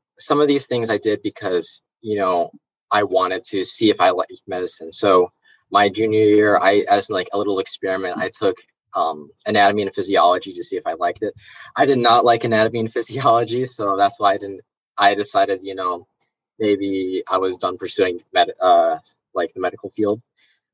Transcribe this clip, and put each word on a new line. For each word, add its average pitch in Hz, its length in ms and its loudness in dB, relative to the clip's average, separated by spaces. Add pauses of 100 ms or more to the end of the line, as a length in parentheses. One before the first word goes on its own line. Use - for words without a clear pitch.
(200)
some 147 220 0
of 147 80 2
these 139 160 0
things 117 240 -4
I 104 80 0
did 104 240 -2
because, 92 600 -6 (200)
you 107 160 -4
know, 92 340 -2 (380)
I 104 140 0
wanted 92 400 -2
to 95 200 -4
see 110 260 0
if 92 120 0
I - 80 4
liked - 380 -6
medicine. 87 440 -8
So 92 400 2 (380)
my 101 180 2
junior 107 360 0
year, 104 340 6
I, 98 320 4
as, 101 200 2
like, 92 220 -4
a 101 60 -4
little 101 220 -2
experiment, 95 580 -6
I 92 120 -6
took, 95 280 -2 (380)
um, 80 340 -4 (160)
anatomy 104 380 2
and 95 120 -6
physiology 92 580 0
to 87 100 -12
see 95 120 -8
if 90 100 -6
I 82 80 -4
liked 87 280 -4
it. 104 120 -4 (440)
I - 80 4
did 131 140 2
not 120 260 4
like 117 180 4
anatomy 113 360 2
and 113 140 -4
<laughs> - 0 -
physiology, 120 720 0
so 104 320 -4
that's 101 240 0
why 98 140 4
I 101 40 -2
didn't, 98 240 -10 (360)
I 101 160 4
decided, 98 500 0
you 95 120 -10
know, 92 320 -6 (520)
maybe 95 720 -2
I 95 80 0
was 95 180 -2
done 90 220 -6
pursuing 92 440 -4 (120)
med-, 87 260 2
uh, 92 380 2 (380)
like, 85 180 -4
the 92 80 -10
medical 101 300 -8
field. 107 280 -2 (540)